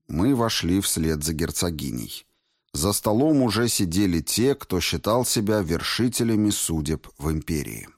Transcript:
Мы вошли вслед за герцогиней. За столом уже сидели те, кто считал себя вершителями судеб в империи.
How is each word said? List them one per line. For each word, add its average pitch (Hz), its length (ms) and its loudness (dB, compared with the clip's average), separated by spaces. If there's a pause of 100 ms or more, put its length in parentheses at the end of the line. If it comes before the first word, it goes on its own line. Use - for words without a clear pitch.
Мы 104 260 2
вошли 110 460 2
вслед 80 420 0
за 80 100 -4
герцогиней. 76 960 -4 (480)
За 87 180 0
столом 135 500 2
уже 117 260 2
сидели 90 520 2
те, 131 340 0
кто - 260 -4
считал 110 440 0
себя 107 380 0
вершителями 107 880 0
судеб 78 580 -2 (100)
в 73 120 -2
империи. 73 680 -4